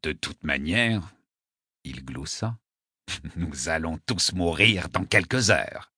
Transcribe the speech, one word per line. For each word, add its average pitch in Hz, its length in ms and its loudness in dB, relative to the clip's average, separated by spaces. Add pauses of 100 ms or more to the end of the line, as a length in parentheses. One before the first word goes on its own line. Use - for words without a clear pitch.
De 78 80 0
toute - 320 -8
manière, », 90 680 0 (680)
il 131 220 -10
gloussa, 117 520 -6 (520)
<laughs> « - 20 -8 (240)
nous 73 340 -4
allons 80 380 0
tous - 260 0
mourir 90 580 2
dans 87 140 0
quelques 104 460 2
heures. - 480 2